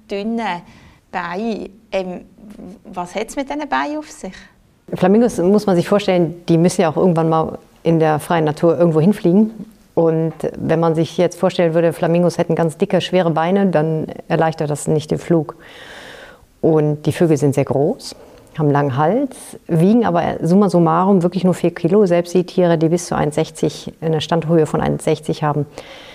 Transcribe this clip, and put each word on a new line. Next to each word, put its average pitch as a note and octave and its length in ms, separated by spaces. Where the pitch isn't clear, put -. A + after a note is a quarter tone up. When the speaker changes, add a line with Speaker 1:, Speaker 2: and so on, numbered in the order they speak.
Speaker 1:
dünnen G3+ 540
Beine. F#3 580
Ähm, F#3 300
was F3+ 300
hat's A3+ 220
mit C#4 120
diesen D4 200
Beinen D4 300
auf D4+ 120
sich? - 240
Speaker 2:
Flamingos, G#3 440
muss G3+ 280
man F#3+ 100
sich F3 120
vorstellen, F3+ 600
die E3 100
müssen F3 240
ja D#3+ 80
auch D3 60
irgendwann E3 320
mal D#3+ 300
in E3 180
der D#3 180
freien E3 260
Natur D#3 340
irgendwo E3 220
hinfliegen. G3+ 500
Und D#3+ 400
wenn D#3+ 220
man E3 140
sich D#3+ 220
jetzt E3+ 220
vorstellen F3 360
würde, E3+ 180
Flamingos E3+ 460
hätten E3 160
ganz D#3+ 220
dicke, F#3+ 240
schwere F3 300
Beine, F3 360
dann D#3+ 400
erleichtert D#3+ 420
das D3 180
nicht D3+ 220
den D#3 80
Flug. D#3+ 380
Und D3+ 460
die D3+ 60
Vögel D#3+ 240
sind C3+ 180
sehr C#3 100
groß, C#3+ 500
haben D#3 80
einen C#3+ 60
langen C#3 240
Hals, G#3 720
wiegen G3 380
aber F3 380
summa F#3+ 260
summarum F3 540
wirklich F3 220
nur F3+ 100
vier E3+ 200
Kilo. G3 320
Selbst F3 280
die F3+ 100
Tiere, F3 340
die D#3+ 100
bis E3+ 180
zu - 80
eins D3+ 200
sechzig, - 640
eine D#3+ 200
Standhöhe D#3+ 460
von D#3 140
eins D3 240
sechzig D#3 380
haben. D3 240